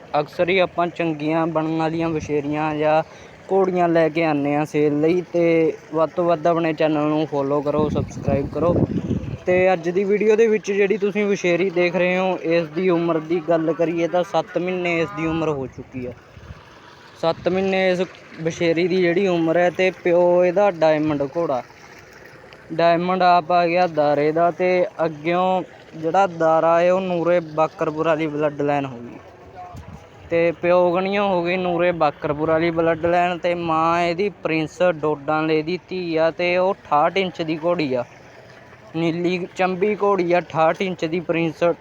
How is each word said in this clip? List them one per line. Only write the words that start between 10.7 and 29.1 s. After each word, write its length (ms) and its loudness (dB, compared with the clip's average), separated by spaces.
ਜਿਹੜੀ 260 2
ਤੁਸੀਂ 280 -2
ਵਛੇਰੀ 440 0
ਦੇਖ 260 0
ਰਹੇ 220 2
ਹੋ, 260 0
ਇਸ 260 0
ਦੀ 200 -2
ਉਮਰ 300 2
ਦੀ 200 -2
ਗੱਲ 240 2
ਕਰੀਏ 340 0
ਤਾਂ 160 0
ਸੱਤ 340 -4
ਮਹੀਨੇ 440 -2
ਇਸ 160 -2
ਦੀ 80 -4
ਉਮਰ 240 -2
ਹੋ 180 -4
ਚੁੱਕੀ 400 -12
ਹੈ। 60 -12
ਸੱਤ 260 -2
ਮਹੀਨੇ 440 0
ਇਸ 100 0
ਵਛੇਰੀ 460 0
ਦੀ 100 0
ਜਿਹੜੀ 300 2
ਉਮਰ 300 2
ਹੈ, 120 4
ਤੇ 200 2
ਪਿਓ 400 4
ਇਹਦਾ 300 2
ਡਾਇਮੰਡ 500 2
ਘੋੜਾ, 240 -2
ਡਾਇਮੰਡ 500 2
ਆਪ 280 4
ਆ 160 4
ਗਿਆ 220 2
ਦਾਰੇ 420 2
ਦਾ, 200 2
ਤੇ 340 0
ਅੱਗਿਓਂ 580 -2
ਜਿਹੜਾ 340 0
ਦਾਰਾ 500 2
ਹੈ 140 4
ਉਹ 80 0
ਨੂਰੇ 380 0
ਬਾਕਰਪੁਰ 520 -2
ਵਾਲੀ 200 0
ਬਲੱਡ 340 -4
ਲਾਈਨ 240 -2
ਹੋ 120 -12
ਗਈ, 200 -16